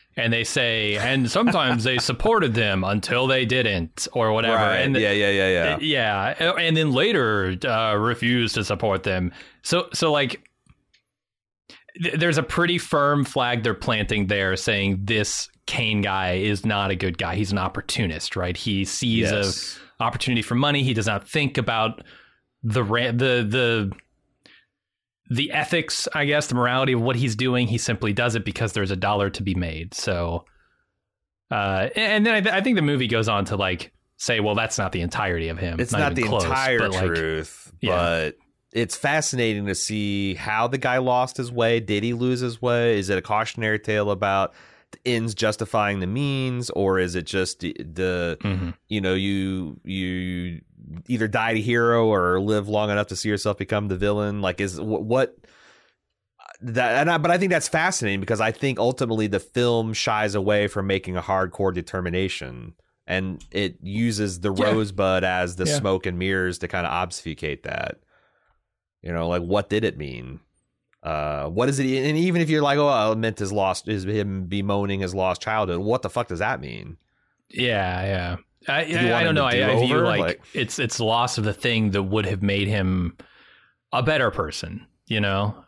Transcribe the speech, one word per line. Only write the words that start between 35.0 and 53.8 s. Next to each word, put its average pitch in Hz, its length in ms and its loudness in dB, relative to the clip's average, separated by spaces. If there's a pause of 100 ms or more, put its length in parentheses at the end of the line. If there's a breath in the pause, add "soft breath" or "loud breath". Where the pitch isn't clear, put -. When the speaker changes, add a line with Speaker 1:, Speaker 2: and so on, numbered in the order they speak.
Speaker 1:
entirety 85 480 -2
of 80 80 -6
him. 85 220 -4
Speaker 2:
It's 123 120 -4
Speaker 1:
Not - 80 0
Speaker 2:
not 143 120 0
Speaker 1:
even 120 120 -2
Speaker 2:
the 107 60 0
Speaker 1:
close," 104 140 2
Speaker 2:
entire 131 360 0
Speaker 1:
but, 98 120 0
like, 92 140 0
Speaker 2:
truth, 80 760 -4
Speaker 1:
yeah. 92 140 0
Speaker 2:
but 85 420 0 (340)
it's 113 240 -2
fascinating 123 720 0
to 95 80 -2
see 101 600 -2
how 110 320 -2
the 131 100 -2
guy 127 200 0
lost 127 400 0
his 120 140 -6
way. 117 280 2
Did 104 240 0
he 120 100 0
lose 123 280 0
his 120 200 -4
way? 120 380 4
Is 95 100 -2
it 98 80 2
a 92 40 0
cautionary 107 580 -2
tale 104 320 0
about 98 420 0 (380 loud breath)
the - 140 -20
ends 113 280 -2
justifying 104 680 0
the 90 60 -2
means, 131 640 -2
or 95 280 2
is 90 160 0
it 85 100 -2
just - 360 -2
the, 85 180 -4
the, 85 640 -2
Speaker 1:
Mm-hmm. 92 280 -2 (200)
Speaker 2:
you 104 120 -2
know, 92 120 0
you, 95 720 -2
you 90 800 -6 (460)
either 113 200 0
die 113 240 0
a 113 100 0
hero 117 460 4
or 92 320 4
live 104 300 0
long 107 220 2
enough 104 160 0
to 92 80 -8
see 107 140 -4
yourself 104 280 0
become 104 300 -2